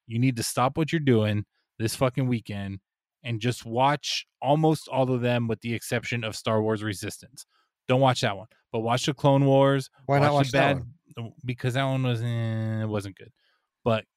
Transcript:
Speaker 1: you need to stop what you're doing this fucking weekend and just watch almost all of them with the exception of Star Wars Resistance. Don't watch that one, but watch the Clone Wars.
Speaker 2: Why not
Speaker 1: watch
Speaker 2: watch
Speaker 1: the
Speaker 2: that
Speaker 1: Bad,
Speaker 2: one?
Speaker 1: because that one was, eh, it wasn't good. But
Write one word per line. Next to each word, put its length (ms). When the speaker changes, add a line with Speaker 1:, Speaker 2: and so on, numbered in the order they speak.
Speaker 1:
you 120
need 180
to 60
stop 340
what 160
you're 80
doing 440
this 180
fucking 320
weekend 520
and 160
just 260
watch 600
almost 480
all 240
of 80
them 280
with 140
the 120
exception 480
of 140
Star 260
Wars 200
Resistance. 600
Don't 120
watch 200
that 160
one, 100
but 80
watch 260
the 80
Clone 320
Wars. 440
Speaker 2:
Why 120
not 80
Speaker 1:
watch 80
Speaker 2:
watch 180
Speaker 1:
the 60
Speaker 2:
that 180
Speaker 1:
Bad, 80
Speaker 2:
one? 80
Speaker 1:
because 300
that 100
one 180
was, 200
eh, 600
it 60
wasn't 280
good. 160
But 220